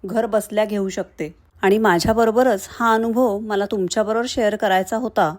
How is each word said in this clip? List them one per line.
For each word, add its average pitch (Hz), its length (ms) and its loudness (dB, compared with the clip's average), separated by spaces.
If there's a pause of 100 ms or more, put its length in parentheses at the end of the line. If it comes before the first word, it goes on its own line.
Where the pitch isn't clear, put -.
घर 226 220 -2
बसल्या 214 380 0
घेऊ 202 240 -4
शकते 170 420 -8 (320)
आणि 196 160 4
माझ्याबरोबरच 220 920 2
हा 233 220 0
अनुभव 226 460 0
मला 208 320 -2
तुमच्याबरोबर 214 580 -2
शेअर 214 280 -2
करायचा 190 400 0
होता 208 420 0